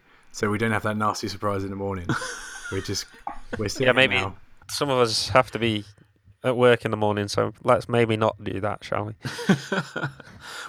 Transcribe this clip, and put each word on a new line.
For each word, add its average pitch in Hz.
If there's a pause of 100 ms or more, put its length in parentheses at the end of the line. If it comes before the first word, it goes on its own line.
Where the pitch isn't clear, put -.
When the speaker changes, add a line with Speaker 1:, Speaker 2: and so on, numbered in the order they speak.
(320)
Speaker 1:
so -
we 104
don't 113
have 107
that 107
nasty 107
surprise 98
in 98
the 98
morning. 98 (320)
Speaker 2:
<laughs> -
Speaker 1:
We're -
just, - (540)
we're 104
sitting 127
Speaker 3:
Yeah, 127
maybe 127
Speaker 1:
now. 98 (360)
Speaker 3:
some 147
of 131
us 113
have 131
to -
be 107 (580)
at 127
work 123
in 113
the 110
morning, 104
so 110 (100)
let's 120
maybe 117
not 110
do 101
that, 104
shall -
we? 107
Speaker 2:
<laughs> - (600)